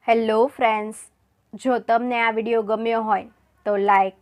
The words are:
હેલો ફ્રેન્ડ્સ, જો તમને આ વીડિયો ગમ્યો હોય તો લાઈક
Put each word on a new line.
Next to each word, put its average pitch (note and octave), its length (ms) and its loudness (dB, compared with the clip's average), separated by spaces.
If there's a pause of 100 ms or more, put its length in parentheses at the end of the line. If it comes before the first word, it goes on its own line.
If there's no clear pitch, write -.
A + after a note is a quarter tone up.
હેલો A3+ 320 2 (180)
ફ્રેન્ડ્સ, G#3+ 420 -2 (540)
જો A#3+ 260 -2
તમને A#3 420 0
આ A3+ 160 0
વીડિયો A3+ 260 0
ગમ્યો A3+ 400 -2
હોય G#3 260 -2 (360)
તો G#3 120 0 (100)
લાઈક G3 340 2